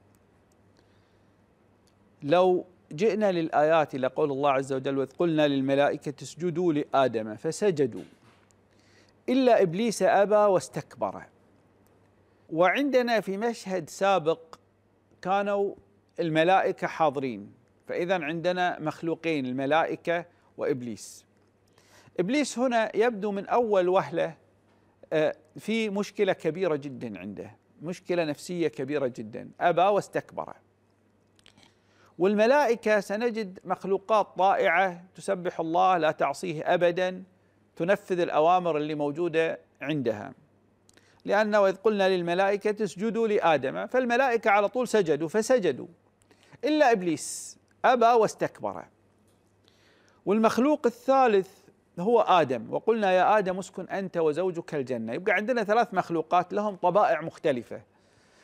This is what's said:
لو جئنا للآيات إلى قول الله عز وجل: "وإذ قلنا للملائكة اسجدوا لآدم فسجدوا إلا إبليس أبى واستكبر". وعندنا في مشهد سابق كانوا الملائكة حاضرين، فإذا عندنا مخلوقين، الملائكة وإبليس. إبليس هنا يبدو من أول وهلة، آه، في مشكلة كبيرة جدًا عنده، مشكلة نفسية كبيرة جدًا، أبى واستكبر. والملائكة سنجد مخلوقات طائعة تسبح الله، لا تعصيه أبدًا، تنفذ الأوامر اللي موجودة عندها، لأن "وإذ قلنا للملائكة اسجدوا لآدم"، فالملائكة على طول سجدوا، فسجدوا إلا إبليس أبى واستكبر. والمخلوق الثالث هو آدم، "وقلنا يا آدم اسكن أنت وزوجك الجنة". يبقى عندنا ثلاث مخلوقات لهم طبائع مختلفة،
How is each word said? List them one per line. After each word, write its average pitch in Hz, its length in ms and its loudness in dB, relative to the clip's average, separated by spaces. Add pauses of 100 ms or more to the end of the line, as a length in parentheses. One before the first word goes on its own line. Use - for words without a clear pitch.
(2250)
لو 180 420 2 (280)
جئنا 196 400 0
للآيات 160 640 2
إلى 131 120 -4
قول 147 260 -2
الله 139 180 0
عز 135 220 -2
وجل: 135 260 -4
"وإذ 131 100 -2 (100)
قلنا 156 300 2
للملائكة 139 760 0
اسجدوا 165 500 -4
لآدم 120 640 -2
فسجدوا 147 680 -2 (1300)
إلا 247 340 4
إبليس 190 400 0
أبى 190 320 4
واستكبر". 156 880 0 (1300)
وعندنا 233 680 2
في 190 160 -6
مشهد 190 540 -6
سابق 175 500 0 (840)
كانوا 202 520 -2 (460)
الملائكة 170 640 2
حاضرين، 131 680 -2 (340)
فإذا 175 380 -2
عندنا 170 560 -4
مخلوقين، 160 680 -4
الملائكة 156 800 -2 (320)
وإبليس. - 680 -6 (960)
إبليس 247 380 -2
هنا 240 380 0
يبدو 208 360 0
من 196 140 -6
أول 208 420 2
وهلة، 165 460 0 (800)
آه، 156 240 2 (220)
في 220 320 -2
مشكلة 196 420 -2
كبيرة 165 440 -2
جدًا 127 420 -10
عنده، 98 320 -12 (320)
مشكلة 175 420 -4
نفسية 160 440 -4
كبيرة 139 380 -4
جدًا، 110 440 -12 (100)
أبى 170 220 2
واستكبر. 180 720 -2 (1700)
والملائكة 214 840 2
سنجد 208 640 -6
مخلوقات 190 600 0 (120)
طائعة 180 640 2 (100)
تسبح 180 460 -6
الله، 175 380 2
لا 151 120 2
تعصيه 156 640 -2
أبدًا، 185 480 0 (540)
تنفذ 185 440 -2
الأوامر 170 560 2
اللي 151 180 -4
موجودة 156 680 -2 (200)
عندها، 127 520 -4 (920)
لأن 208 300 0
"وإذ 196 220 4
قلنا 202 320 2
للملائكة 196 760 0
اسجدوا 220 440 -2
لآدم"، 165 580 0
فالملائكة 240 640 0
على 202 180 4
طول 254 200 -2
سجدوا، 160 400 2
فسجدوا 180 580 0 (800)
إلا 294 280 4
إبليس - 640 -4 (260)
أبى 233 220 4
واستكبر. 175 800 0 (1400)
والمخلوق 226 600 2
الثالث 240 640 2 (480)
هو 220 220 2
آدم، 131 520 2
"وقلنا 202 400 0
يا 185 260 4
آدم 185 200 -2
اسكن 185 300 -12
أنت 185 280 -8
وزوجك 165 580 -2
الجنة". 120 380 -4
يبقى 185 200 -2
عندنا 214 320 0
ثلاث 214 300 0
مخلوقات 170 580 0
لهم 208 240 -4
طبائع 175 440 2
مختلفة، 127 600 -4 (600)